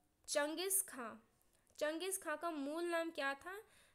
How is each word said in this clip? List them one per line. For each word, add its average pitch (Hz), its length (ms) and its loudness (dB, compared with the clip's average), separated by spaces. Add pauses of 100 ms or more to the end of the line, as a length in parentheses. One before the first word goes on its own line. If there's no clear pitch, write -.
(280)
चंगेज़ 226 580 2
खां, 233 300 -8 (640)
चंगेज़ 330 400 0
खां 302 180 -2
का 339 140 0
मूल 302 320 0
नाम 330 280 2
क्या 277 220 0
था? 370 300 -10 (320)